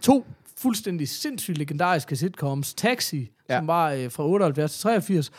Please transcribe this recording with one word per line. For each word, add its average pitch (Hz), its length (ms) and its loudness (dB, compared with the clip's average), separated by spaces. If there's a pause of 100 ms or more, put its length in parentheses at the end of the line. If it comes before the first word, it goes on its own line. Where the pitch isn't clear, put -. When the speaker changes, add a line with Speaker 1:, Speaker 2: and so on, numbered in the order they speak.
Speaker 1:
to 262 240 6 (320)
fuldstændig 180 520 -2
sindssygt 226 480 -6
legendariske 151 580 0
sitcoms. 139 580 -2
Taxi, 165 580 -2 (180)
Speaker 2:
Ja. 135 80 2
Speaker 1:
som 160 100 0
var, 165 240 2
øh, 127 200 -4
fra 151 160 -4
otteoghalvfjerds 151 460 2
til - 80 -12
treogfirs, 196 580 2